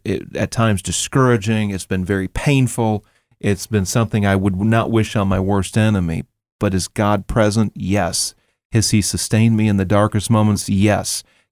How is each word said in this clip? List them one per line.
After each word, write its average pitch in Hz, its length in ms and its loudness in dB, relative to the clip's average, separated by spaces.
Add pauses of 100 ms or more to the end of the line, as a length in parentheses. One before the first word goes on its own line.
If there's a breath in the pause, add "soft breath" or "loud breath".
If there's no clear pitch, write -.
it, - 320 -6
at - 140 -4
times 110 320 0
discouraging. 110 880 0
It's 92 160 -8
been 92 180 -4
very 95 240 -2
painful. 120 760 0 (380)
It's 101 280 -2
been 101 180 0
something 107 400 0
I 98 100 2
would 95 200 0
not 110 340 0
wish 113 260 0
on 98 120 0
my 95 120 0
worst 98 380 0
enemy. 98 460 0 (360)
But 98 140 0
is 90 140 -2
God 104 400 -2
present? 107 460 0
Yes. 92 600 -2 (380)
Has 110 180 2
he 107 100 4
sustained 110 560 0
me 110 120 2
in 101 100 2
the 95 80 2
darkest 104 420 0
moments? 107 400 2
Yes. 101 540 0 (300)